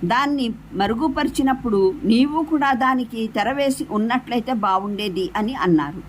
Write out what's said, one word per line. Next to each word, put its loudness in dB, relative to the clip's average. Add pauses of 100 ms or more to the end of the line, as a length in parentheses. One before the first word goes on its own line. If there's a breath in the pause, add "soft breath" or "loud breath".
దాన్ని 0 (200)
మరుగుపరిచినప్పుడు 0 (100)
నీవు 4
కూడా 2
దానికి 0
తెరవేసి 0
ఉన్నట్లయితే -2
బాగుండేది" -2
అని -2
అన్నారు. 2 (100)